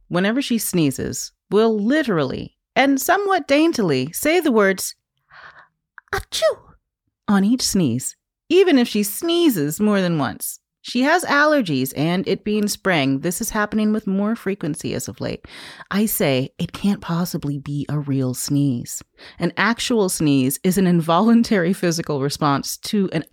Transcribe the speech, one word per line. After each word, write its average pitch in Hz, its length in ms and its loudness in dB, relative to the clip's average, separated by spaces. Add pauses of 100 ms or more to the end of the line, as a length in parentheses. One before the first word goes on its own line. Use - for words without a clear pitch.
whenever 196 320 0
she 247 160 -2
sneezes, 135 720 -2 (180)
will 220 320 2
literally 202 760 -2 (180)
and 269 240 4
somewhat 381 480 0
daintily 196 640 2
say 349 300 0
the 302 100 0
words, 196 440 2 (1160)
"Achoo," - 280 -6 (880)
on 196 160 4
each 247 160 2
sneeze, 135 540 0 (340)
even 349 280 6
if 240 100 4
she 311 160 -2
sneezes 302 760 0
more 208 220 2
than 175 160 0
once. - 420 -6 (240)
She - 180 -2
has 311 240 2
allergies, 262 720 2
and 175 320 0
it 185 160 -2
being 208 240 0
spring, 139 500 0
this 170 220 -4
is 226 80 -6
happening 214 420 0
with 220 160 -2
more 202 300 0
frequency - 560 -6
as - 160 -6
of 127 100 -14
late. 117 260 -8 (460)
I 196 140 2
say, 156 520 0
"It 170 140 -6
can't 202 300 -2
possibly 165 580 -4
be 143 300 -6
a 147 100 -2
real 135 340 -2
sneeze. 143 680 -2 (340)
An 170 200 -2
actual 214 500 0
sneeze 139 560 0
is 185 140 2
an 196 100 4
involuntary 180 840 4
physical 165 480 -2
response 139 560 -2
to 196 340 -2
an - 220 -4